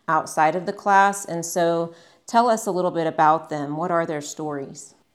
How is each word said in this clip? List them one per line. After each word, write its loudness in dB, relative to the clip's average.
outside 2
of -4
the -4
class. 2
And -6
so 0
tell 2
us 0
a 0
little 0
bit -2
about 2
them. -6
What -4
are 0
their -4
stories? -10